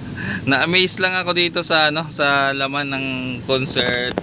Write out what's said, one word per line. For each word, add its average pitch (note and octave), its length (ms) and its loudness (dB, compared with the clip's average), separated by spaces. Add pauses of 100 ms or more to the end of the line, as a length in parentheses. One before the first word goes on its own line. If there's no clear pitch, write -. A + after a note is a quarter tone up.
(100)
<laughs> - 400 -4
Na-amaze E3+ 500 2
lang F#3 160 0
ako F3+ 160 0
dito F3 320 0
sa, D#3 240 4
ano, D#3 240 -2
sa C#3 400 2
laman C#3 400 -4
ng C3+ 140 -6 (420)
concert. B2 640 2 (100)